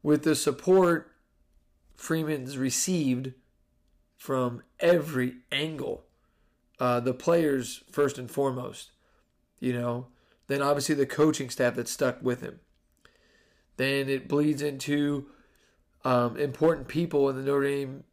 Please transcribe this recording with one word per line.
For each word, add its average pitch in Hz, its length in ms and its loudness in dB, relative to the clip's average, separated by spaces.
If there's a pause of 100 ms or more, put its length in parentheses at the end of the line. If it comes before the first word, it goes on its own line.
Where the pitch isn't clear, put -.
with 147 220 4
the 156 120 4
support 175 760 4 (840)
Freeman's 151 600 -4
received 131 760 0 (840)
from 127 460 -4 (160)
every 151 560 2 (160)
angle, 147 540 -6 (760)
uh, 123 200 2
the 123 140 -2
players 143 800 0
first 143 260 0
and 127 120 -10
foremost, 127 640 -4 (680)
you 123 120 -2
know, 120 360 -4 (400)
then 139 140 -2
obviously 143 340 2
the 139 100 2
coaching 151 440 2
staff 123 260 0
that 120 120 -4
stuck - 340 -2
with 123 200 -2
him. - 180 -12 (1160)
Then 135 320 -2
it 135 180 -2
bleeds 147 340 2
into, 147 680 -2 (760)
um, 123 340 2
important 143 500 0
people 151 420 2
in 135 60 -2
the 135 80 -6
Notre 139 240 2
Dame 139 460 -4